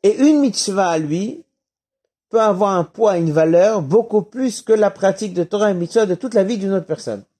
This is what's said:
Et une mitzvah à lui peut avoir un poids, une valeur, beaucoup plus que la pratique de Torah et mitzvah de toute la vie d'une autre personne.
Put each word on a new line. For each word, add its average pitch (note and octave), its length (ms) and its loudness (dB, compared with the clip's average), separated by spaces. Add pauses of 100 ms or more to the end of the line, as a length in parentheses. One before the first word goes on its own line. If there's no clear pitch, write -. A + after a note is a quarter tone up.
Et G#3 120 2
une D4 220 4
mitzvah G3 520 -2
à E3 80 0
lui F3+ 440 -6 (840)
peut A3+ 120 0
avoir G3 360 2
un E3+ 80 0
poids, G#3 340 0
une E3 140 0
valeur, F3 500 2
beaucoup G#3 400 0
plus B3+ 400 -6
que A3 100 0
la G#3 200 2
pratique F#3+ 420 -2
de F3+ 80 -2
Torah G3+ 300 0
et - 20 0
mitzvah F3+ 320 0
de F3+ 80 -2
toute A#3 200 -8
la D4 100 4
vie A#3 140 -4
d'une F#3+ 140 -4
autre F#3 140 -2
personne. G#2+ 380 -8 (160)